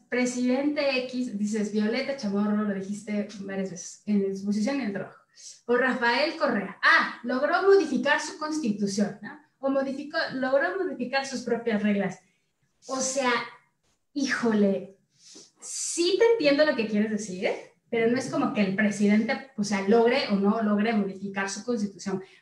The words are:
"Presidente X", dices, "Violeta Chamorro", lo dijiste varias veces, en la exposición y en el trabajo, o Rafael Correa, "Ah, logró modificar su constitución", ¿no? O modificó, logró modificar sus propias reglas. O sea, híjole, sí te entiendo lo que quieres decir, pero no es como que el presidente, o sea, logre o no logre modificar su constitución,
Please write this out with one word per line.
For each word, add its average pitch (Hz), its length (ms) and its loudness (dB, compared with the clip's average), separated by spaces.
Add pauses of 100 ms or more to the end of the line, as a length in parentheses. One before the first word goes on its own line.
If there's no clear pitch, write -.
"Presidente 254 960 0
X", 226 340 -6
dices, 208 340 -2
"Violeta 240 440 0
Chamorro", 208 480 0
lo 202 100 -2
dijiste 202 540 -6 (120)
varias 196 300 -6
veces, - 360 -14
en 202 160 2
la 196 60 0
exposición 202 480 -2
y 269 40 -2
en 226 60 -4
el 202 60 -4
trabajo, - 280 -10 (460)
o 240 100 2
Rafael 254 600 0
Correa, 208 460 -2
"Ah, 302 420 2
logró 294 380 0
modificar 302 580 4
su - 180 -10
constitución", 208 840 -2
¿no? - 160 -14 (220)
O 269 100 -2
modificó, 277 480 -4 (160)
logró 262 420 0
modificar 269 500 -4
sus 233 160 -6
propias 226 400 -2
reglas. 202 380 0 (680)
O 262 140 -6
sea, 254 320 0 (840)
híjole, 214 840 0 (640)
sí - 580 -2
te 453 140 6
entiendo 294 320 4
lo 294 120 2
que 220 100 -2
quieres 208 240 0
decir, 196 400 -4 (400)
pero 233 200 2
no 247 80 2
es - 120 -4
como 277 220 0
que 208 80 0
el 190 160 0
presidente, 208 800 2
o 202 80 -2
sea, 196 240 -2
logre 233 420 4
o 196 60 2
no 208 260 2
logre 208 300 2
modificar 196 560 -2
su 208 160 -10
constitución, 196 580 -4 (200)